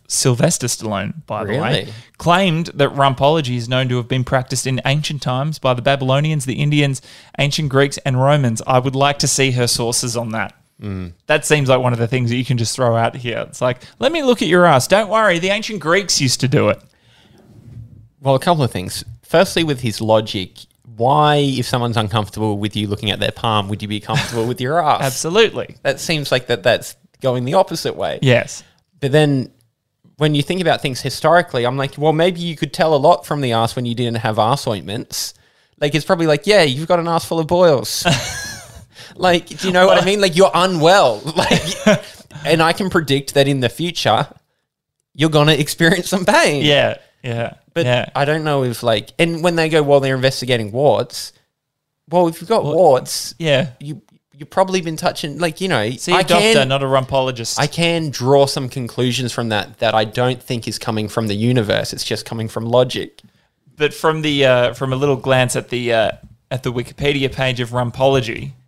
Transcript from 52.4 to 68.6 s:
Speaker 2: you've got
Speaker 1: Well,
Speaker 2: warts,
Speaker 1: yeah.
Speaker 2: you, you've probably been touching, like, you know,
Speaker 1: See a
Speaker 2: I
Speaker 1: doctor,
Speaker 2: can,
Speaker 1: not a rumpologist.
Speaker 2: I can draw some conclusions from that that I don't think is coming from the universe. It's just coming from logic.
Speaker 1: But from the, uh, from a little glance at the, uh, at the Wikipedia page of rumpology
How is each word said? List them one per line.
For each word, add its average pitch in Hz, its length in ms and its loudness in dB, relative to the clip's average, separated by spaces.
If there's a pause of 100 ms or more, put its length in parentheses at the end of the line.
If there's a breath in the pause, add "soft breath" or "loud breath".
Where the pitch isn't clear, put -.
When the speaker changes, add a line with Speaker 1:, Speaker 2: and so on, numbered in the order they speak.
Speaker 2:
you've 170 80 -10
got 214 160 0
Speaker 1:
Well, 147 100 -2
Speaker 2:
warts, - 640 2
Speaker 1:
yeah. 147 300 0 (100)
Speaker 2:
you, 143 220 -12 (320)
you've 143 160 -20
probably 185 320 0
been 160 160 -6
touching, 156 420 -6
like, 170 220 -4
you 190 80 -2
know, 117 220 0
Speaker 1:
See 135 200 -6
a 175 40 4
Speaker 2:
I 185 80 2
Speaker 1:
doctor, 202 300 2
Speaker 2:
can, 131 140 2
Speaker 1:
not 139 160 -2
a 139 40 -2
rumpologist. 131 720 -2
Speaker 2:
I 139 100 0
can 165 420 -2
draw 139 380 4
some 131 200 -6
conclusions 123 640 -4
from 120 180 -4
that 104 300 -4
that 113 160 2
I 110 80 2
don't 123 400 -2
think 120 240 -8
is 107 100 -6
coming 107 300 -4
from 110 200 -4
the 101 80 -2
universe. 107 580 0
It's - 100 -8
just - 220 -6
coming 110 240 -8
from 113 160 -8
logic. 123 560 0 (560 soft breath)
Speaker 1:
But 151 160 0
from 156 300 -2
the, 143 220 2
uh, 123 280 4
from 131 180 -4
a 131 60 -2
little 139 180 2
glance 127 400 0
at 120 140 -6
the, 120 240 -2
uh, 110 180 2 (400)
at 127 120 -6
the 127 100 -4
Wikipedia 135 580 -2
page 127 300 -2
of 117 80 -6
rumpology 123 840 0 (160)